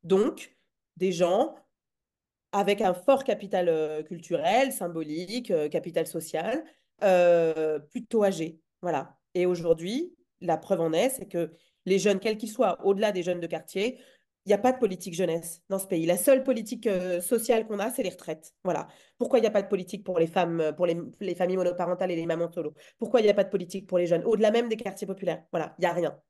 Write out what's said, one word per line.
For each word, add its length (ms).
Donc, 540
des 140
gens 440
avec 300
un 120
fort 300
capital, 460
euh, 340
culturel, 720
symbolique, 800
euh, 180
capital 360
social, 600
euh, 760
plutôt 460
âgés. 340
Voilà. 360
Et 120
aujourd'hui, 680
la 160
preuve 240
en 100
est, 180
c'est 180
que 240
les 140
jeunes, 200
quels 180
qu'ils 140
soient, 340
au-delà 280
des 100
jeunes 160
de 80
quartier, 500
il 40
n'y 40
a 40
pas 140
de 80
politique 340
jeunesse 560
dans 100
ce 80
pays. 180
La 120
seule 260
politique, 440
euh, 340
sociale 460
qu'on 120
a, 100
c'est 140
les 60
retraites. 440
Voilà. 240
Pourquoi 220
il 40
n'y 40
a 40
pas 100
de 60
politique 360
pour 160
les 80
femmes, 320
euh, 140
pour 140
les, 100
les 160
familles 220
monoparentales 540
et 40
les 100
mamans 260
solo ? 220
Pourquoi 240
il 20
n'y 60
a 60
pas 80
de 60
politique 380
pour 100
les 100
jeunes, 180
au-delà 260
même 160
des 100
quartiers 300
populaires ? 440
Voilà, 260
il 40
n'y 60
a 60
rien. 260